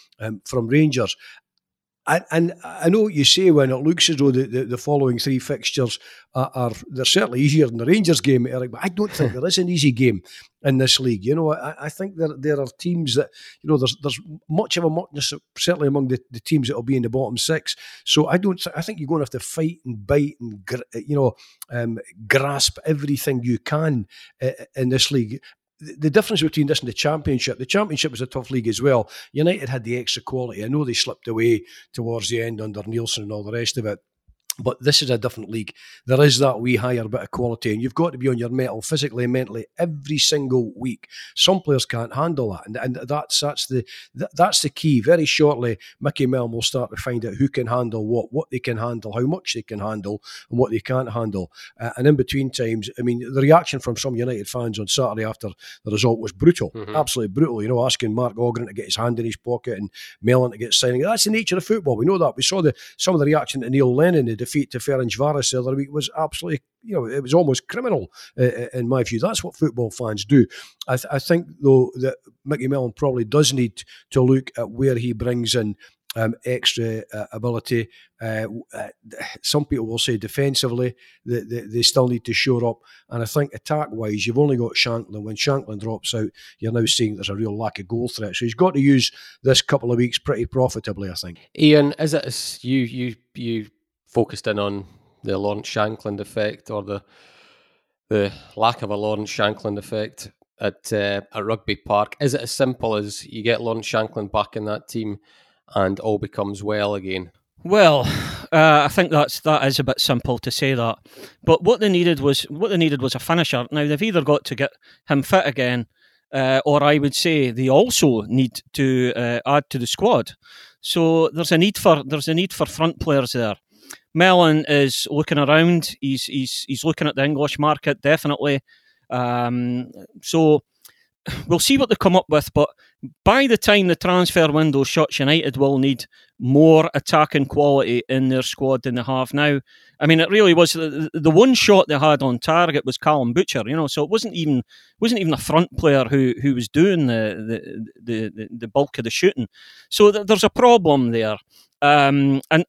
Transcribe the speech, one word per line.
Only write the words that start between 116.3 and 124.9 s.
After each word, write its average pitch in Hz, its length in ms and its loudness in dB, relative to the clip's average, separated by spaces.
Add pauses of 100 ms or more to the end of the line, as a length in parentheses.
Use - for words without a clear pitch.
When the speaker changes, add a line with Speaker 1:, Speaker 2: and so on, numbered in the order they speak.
Speaker 2:
uh, 135 320 2
or 147 180 4
I 147 140 6
would 143 180 0
say 151 360 2
they 127 180 -2
also 139 540 4
need 117 400 0 (100)
to, 127 420 2
uh, 120 300 -2
add 143 240 2
to 139 100 -6
the 120 80 -4
squad. 196 460 0 (480)
So 165 480 2
there's 160 240 -4
a 165 60 6
need 196 180 4
for, 156 260 4
there's 139 260 -4
a 160 60 2
need 185 200 0
for 156 100 -2
front 165 340 -2
players 139 340 0
there. 110 240 -4 (600)
Mellon 170 500 6
is 139 440 2